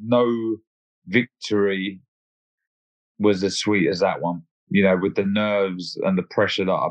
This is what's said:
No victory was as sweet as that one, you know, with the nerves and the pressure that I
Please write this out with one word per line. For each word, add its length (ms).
No 520
victory 960
was 260
as 140
sweet 300
as 120
that 200
one, 220
you 140
know, 180
with 140
the 100
nerves 800
and 140
the 60
pressure 420
that 80
I 180